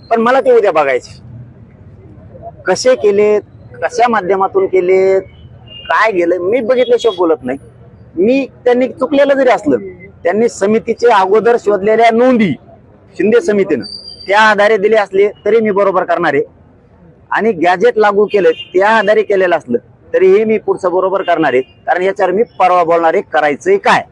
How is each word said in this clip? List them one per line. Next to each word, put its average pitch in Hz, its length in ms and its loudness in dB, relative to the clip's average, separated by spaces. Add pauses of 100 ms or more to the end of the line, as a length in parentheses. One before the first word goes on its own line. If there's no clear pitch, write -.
पण 233 120 0
मला 247 200 2
ते 247 100 0
उद्या 208 200 2
बघायचे, 139 500 -2 (1400)
कसे 254 300 0
केलेत, 208 460 0 (420)
कशा 226 240 0
माध्यमातून 190 580 -2
केलेत, 190 560 0 (460)
काय 196 440 -2
गेलं, 175 260 -2
मी 202 240 -2
बघितल्याशिवाय 233 560 0
बोलत 160 260 -2
नाही. 127 140 -6 (580)
मी, 240 320 0 (180)
त्यांनी 247 220 0
चुकलेलं 277 460 0
जरी 262 160 2
असलं, 151 280 0 (460)
त्यांनी 208 260 0
समितीचे 214 580 -2
अगोदर 214 520 2
शोधलेल्या 214 540 0
नोंदी 226 380 2 (680)
शिंदे 208 240 2
समितीनं 185 440 -2 (420)
त्या 202 120 0
आधारे 214 380 2
दिले 214 200 2
असले 202 320 0
तरी 208 300 0
मी 214 120 0
बरोबर 190 320 0
करणार 165 300 -2
आहे. 147 100 0 (880)
आणि 202 200 0
गॅझेट 180 460 0
लागू 208 280 2
केलं 180 260 0
त्या 185 380 -2
आधारे 214 320 2
केलेलं 190 360 0
असलं 123 200 -4 (360)
तरीही 190 300 4
मी 220 140 0
पुढचं 185 340 -4
बरोबर 185 300 -2
करणार 160 320 0
आहे, 131 80 2
कारण - 400 -6
याच्यावर 190 300 -2
मी 208 120 -2
परवा 180 400 0
बोलणार 165 300 2
आहे 196 80 0
करायचंय 156 560 -2
काय. 196 340 0